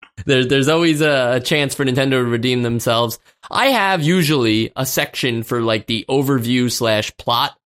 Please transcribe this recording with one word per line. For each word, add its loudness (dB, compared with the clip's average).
There, 4
there's 2
always 2
a, 2
a 0
chance -2
for -2
Nintendo 0
to 2
redeem 0
themselves. -2
I 0
have 0
usually 2
a -4
section -4
for, -4
like, -2
the -4
overview 0
slash -2
plot -4